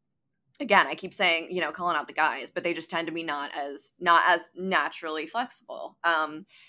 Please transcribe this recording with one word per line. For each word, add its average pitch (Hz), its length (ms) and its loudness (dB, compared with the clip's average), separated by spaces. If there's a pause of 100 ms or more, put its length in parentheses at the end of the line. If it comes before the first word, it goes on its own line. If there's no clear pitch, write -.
(600)
again, 196 280 4
I 147 80 -4
keep 175 180 -12
saying, 165 380 0
you 180 100 -2
know, 151 100 -2
calling 175 260 -2
out 143 100 -4
the 139 60 -16
guys, 123 380 0
but 175 120 -6
they 170 100 0
just 160 180 -8
tend 165 160 -2
to 160 60 -8
be 165 100 -6
not 143 320 -6
as, 143 440 -10
not 175 280 6
as 170 280 4
naturally 160 720 -2
flexible. - 760 -10
Um, 156 420 0 (240)